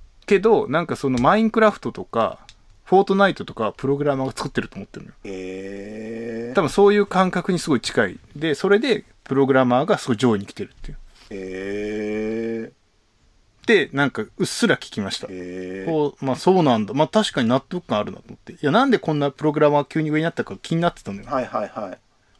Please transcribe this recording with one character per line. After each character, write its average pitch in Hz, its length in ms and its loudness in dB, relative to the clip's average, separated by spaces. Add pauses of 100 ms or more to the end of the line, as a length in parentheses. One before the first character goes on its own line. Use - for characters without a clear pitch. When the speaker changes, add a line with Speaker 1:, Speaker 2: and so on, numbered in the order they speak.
(260)
Speaker 1:
け 202 120 4
ど、 185 300 4
な 156 140 0
ん 170 40 -6
か - 80 -4
そ 135 160 -2
の 127 80 0
マ 156 200 4
イ 220 40 2
ン 220 80 2
ク - 80 -2
ラ 220 140 6
フ - 80 -10
ト 120 100 -6
と - 140 -10
か、 - 340 -2 (460)
フ 180 140 4
ォ - 20 6
ー 196 40 4
ト 196 120 0
ナ 196 120 6
イ 175 60 -2
ト - 100 -12
と - 100 -16
か、 107 220 -4
プ 127 120 -4
ロ 139 80 2
グ 143 80 -2
ラ 147 120 0
マ 135 80 -2
ー - 40 -2
が 123 40 -8
作 - 160 -6
っ - 40 -16
て - 80 -2
る 95 80 -4
と - 80 -18
思 95 80 -12
っ - 40 -20
て - 120 -16
る - 60 -18
の - 40 -20
よ。 - 140 -20
Speaker 2:
へ 104 1300 -10
ー。 - 20 -4
Speaker 1:
多 151 80 2
分 151 60 2
そ 202 200 6
う 208 60 6
い 208 40 4
う 202 80 4
感 185 240 2
覚 180 200 -4
に 175 80 2
す - 100 -8
ご 143 80 4
い 110 40 2
近 - 260 0
い。 90 120 -8 (180)
で、 151 180 -2
そ 190 140 -2
れ 202 100 6
で、 247 260 0 (200)
プ - 120 -2
ロ 139 100 6
グ 135 60 6
ラ 131 120 6
マ 123 180 4
ー 165 40 -2
が - 120 2
す - 100 -10
ご 123 60 4
い - 20 -6
上 113 200 4
位 98 40 -2
に 101 60 -10
来 - 60 -18
て 101 120 -10
る - 80 -18
っ - 100 -20
て - 80 -10
い - 40 -12
う。 - 40 -16 (320)
Speaker 2:
へ 107 1400 -6
ー。 - 20 -20 (920)
Speaker 1:
で、 - 260 4
な 139 140 2
ん 127 40 0
か、 110 120 -6
う - 200 -6
っ - 40 0
す - 200 -2
ら 156 100 4
聞 - 160 -10
き - 80 -8
ま 98 120 -6
し - 80 -8
た。 - 100 -10
Speaker 2:
へ - 0 -
ー。 92 560 -10
Speaker 1:
こ 151 340 -2
う、 - 40 -10
ま 135 80 -2
あ、 120 40 -4
そ - 160 2
う 185 120 4
な 127 140 4
ん 107 80 -2
だ。 104 60 -8
ま 143 120 2
あ、 - 40 -4
確 214 240 -8
か 139 100 -2
に 113 60 0
納 131 120 2
得 - 260 -10
感 110 140 -2
あ - 20 -2
る 104 80 -8
な 92 80 -14
と - 80 -20
思 - 80 -18
っ - 40 -20
て。 - 160 -20
い - 60 -20
や、 143 120 0
な 233 120 4
ん 277 60 2
で 214 80 4
こ - 140 -4
ん 147 80 0
な 143 100 0
プ - 140 -8
ロ 151 80 2
グ 151 80 0
ラ 147 100 6
マ 147 80 4
ー 143 40 0
が 139 60 -6
急 160 140 -2
に 156 80 -2
上 156 80 0
に 156 60 0
な 165 60 0
っ - 40 -12
た 120 100 -4
か - 160 -12
気 - 140 -4
に 165 80 0
な 170 80 2
っ - 40 -12
て - 100 -20
た 104 80 -10
の 98 100 -12
よ。 - 60 -18
Speaker 2:
は 135 120 -2
い、 120 60 -4
は 107 180 -6
い、 95 40 -10
は 101 260 -12
い。 - 40 -20 (420)